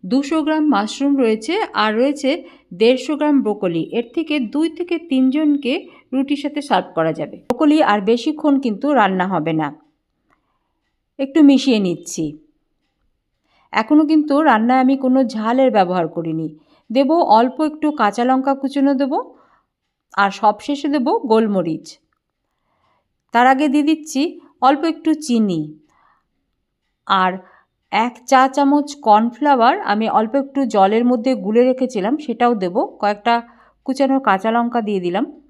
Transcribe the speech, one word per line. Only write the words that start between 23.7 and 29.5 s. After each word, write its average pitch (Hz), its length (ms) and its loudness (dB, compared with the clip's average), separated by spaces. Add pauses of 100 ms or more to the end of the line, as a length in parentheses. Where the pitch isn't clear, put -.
দিচ্ছি 311 320 -2 (400)
অল্প 285 200 2 (120)
একটু 320 180 -4 (120)
চিনি, 214 380 0 (1500)
আর 185 240 0 (600)
এক 233 220 -2 (140)
চা 262 200 6
চামচ 285 400 2 (200)
কর্নফ্লাওয়ার 233 680 2 (160)